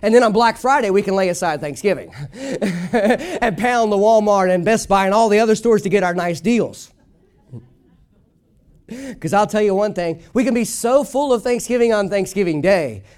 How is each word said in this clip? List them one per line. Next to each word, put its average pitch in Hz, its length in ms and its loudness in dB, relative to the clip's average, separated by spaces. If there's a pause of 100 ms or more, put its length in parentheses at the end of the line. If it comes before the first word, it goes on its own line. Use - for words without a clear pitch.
and 214 120 0
then 247 100 6
on 226 80 4
Black 226 260 2
Friday, 254 340 0
we 196 100 2
can 190 140 -2
lay 190 140 0
aside 165 320 -4
Thanksgiving 147 520 -4 (100)
<laughs> 143 100 -14
and 226 1200 -2
pound 233 340 0
the 202 60 0
Walmart 202 560 4
and 180 100 0
Best 202 240 0
Buy 196 180 2
and 190 80 0
all 220 160 4
the 208 100 4
other 220 160 4
stores 220 280 2
to 196 60 -4
get 190 140 2
our 175 100 0
nice 175 280 -4
deals. 196 500 -2 (2250)
'Cause 160 140 -6
I'll 202 120 2
tell 214 160 -2
you 208 140 0
one 208 180 -2
thing, 170 300 -6 (100)
we 254 100 2
can 262 120 0
be 240 100 0
so 254 380 0
full 277 280 -2
of 240 120 0
Thanksgiving 240 500 0
on 202 160 0
Thanksgiving 190 500 -2
Day, 147 440 0 (140)